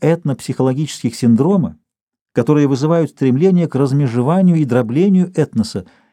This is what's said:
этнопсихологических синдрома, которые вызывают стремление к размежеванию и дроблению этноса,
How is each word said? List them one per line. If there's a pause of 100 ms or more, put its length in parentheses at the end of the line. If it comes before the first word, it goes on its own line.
этнопсихологических
синдрома, (540)
которые
вызывают
стремление
к
размежеванию
и
дроблению
этноса, (260)